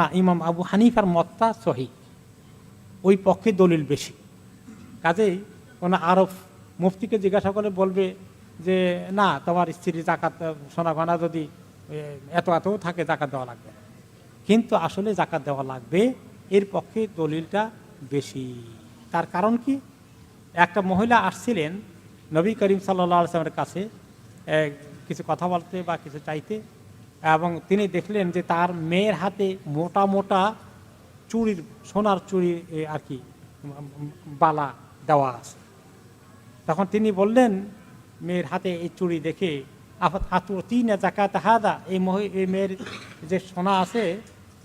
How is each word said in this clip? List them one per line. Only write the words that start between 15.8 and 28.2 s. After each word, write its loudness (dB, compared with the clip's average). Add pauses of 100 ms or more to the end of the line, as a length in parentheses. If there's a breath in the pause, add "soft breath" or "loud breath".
এর 4
পক্ষে -4 (100)
দলিলটা -2 (400)
বেশি। -6 (560)
তার 0
কারণ 2
কি? -2 (720)
একটা 4
মহিলা 4
আসছিলেন -2 (600)
নবী 2
করিম 2
সাল্লাল্লাহু 2
আলাইহি -2
ওয়াসাল্লামের -4
কাছে, -6 (580)
এ, 2 (380)
কিছু -8
কথা -2
বলতে -4
বা -4
কিছু -14
চাইতে, -8 (600)
এবং 2
তিনি 2
দেখলেন -2